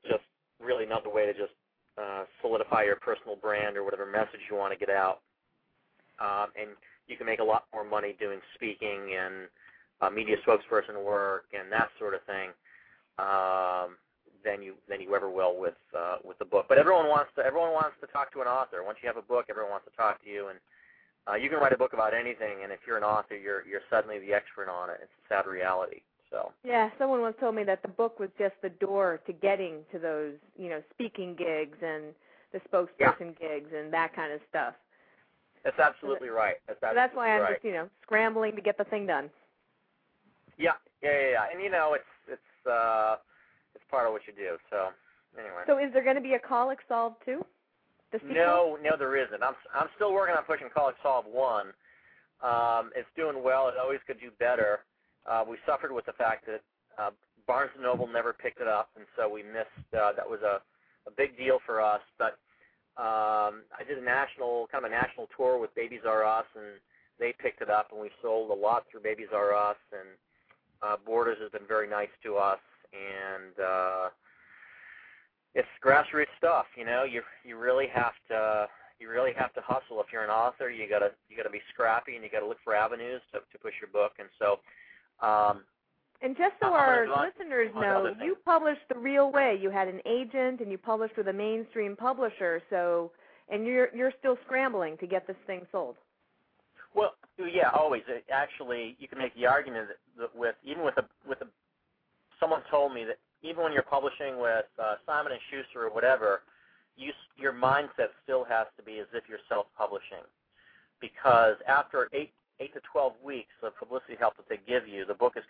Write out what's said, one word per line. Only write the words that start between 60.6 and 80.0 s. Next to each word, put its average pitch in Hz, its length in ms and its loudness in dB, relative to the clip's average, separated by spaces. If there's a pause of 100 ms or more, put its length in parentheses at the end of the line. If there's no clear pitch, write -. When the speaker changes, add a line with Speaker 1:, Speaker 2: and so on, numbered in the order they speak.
Speaker 1:
a - 100 -18
big 135 200 0
deal 131 300 2
for 113 140 0
us. 104 200 2 (180)
But, 113 200 -2 (580)
um, 107 640 0 (160)
I - 80 -10
did 143 120 -6
a 127 40 -10
national, 123 680 -2
kind 135 120 -4
of 113 60 -4
a 113 40 -6
national 120 420 -2
tour 127 220 4
with 113 180 -4
Babies 117 280 -6
R 110 200 2
Us, 110 220 2 (100)
and 104 240 -18 (400)
they 120 180 -2
picked - 240 -6
it 104 80 -4
up, 107 220 0
and 107 80 -12
we 104 100 -10 (120)
sold 113 280 0
a 104 40 2
lot 107 360 2
through 110 120 -20
Babies 107 300 -4
R 101 220 4
Us, 104 220 2 (160)
and, 95 160 -14 (720)
uh, 104 240 -2
Borders 113 380 0
has 107 80 -12
been 101 160 -12
very 107 220 0
nice 104 200 -2 (140)
to 107 140 -4
us, 98 240 2 (320)
and, 95 680 -10
uh, 92 480 0 (1500)
it's 127 140 0 (160)
grassroots 147 420 6 (120)
stuff, 160 280 2 (100)
you 120 80 -12
know. 123 200 0
You, 120 180 -6 (220)
you 117 140 -16
really 127 300 2
have 120 260 0 (140)
to, 107 400 0 (300)
you 113 120 -16
really 123 260 2
have 127 180 -2
to 123 60 -6
hustle 120 400 -4